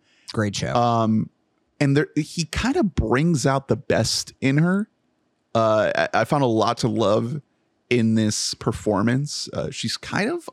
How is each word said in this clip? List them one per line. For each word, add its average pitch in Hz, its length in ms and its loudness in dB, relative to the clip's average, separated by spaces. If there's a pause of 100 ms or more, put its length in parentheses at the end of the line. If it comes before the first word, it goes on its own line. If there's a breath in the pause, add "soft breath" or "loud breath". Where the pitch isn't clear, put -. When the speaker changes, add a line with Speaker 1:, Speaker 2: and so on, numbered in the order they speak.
(340 loud breath)
Speaker 1:
Great 104 240 -2
show. - 180 -4
Speaker 2:
Um, 113 540 2 (500)
and 139 180 2
there, 156 180 2
he 156 300 -4
kinda 285 380 -2
brings 139 640 0
out 135 220 0
the 117 80 2
best - 680 -2
in 135 160 2
her. 185 320 0 (640)
Uh, 110 380 2 (220)
I, 104 80 2
I - 40 2
found 143 180 0
a 127 40 2
lot 110 320 2
to 127 80 0
love 113 540 0 (480)
in 113 260 2
this 107 380 0
performance. 117 960 -2
Uh, - 180 -6
she's - 280 -8
kind 214 340 -4
of 339 220 -10